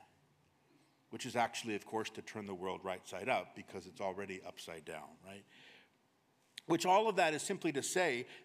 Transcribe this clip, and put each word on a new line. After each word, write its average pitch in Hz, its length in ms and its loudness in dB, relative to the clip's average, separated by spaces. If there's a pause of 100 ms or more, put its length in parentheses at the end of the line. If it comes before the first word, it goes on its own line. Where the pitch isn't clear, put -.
(1120)
Which - 140 -8
is 113 100 -6
actually, 113 400 2
of 98 100 -4
course, 110 260 -2
to 107 100 -10
turn 104 240 -8
the 101 80 -6
world 90 300 -2
right 92 220 -4
side 98 220 -6
up 101 260 0
because 98 320 -12
it's 92 140 -16
already 95 480 -4
upside 82 380 -12
down, 76 240 -10 (180)
right? 98 160 -14 (1200)
Which 170 180 4
all 208 240 8
of 185 80 2
that 165 160 6
is 143 80 0
simply 170 320 0
to 135 100 0
say, 139 440 2 (180)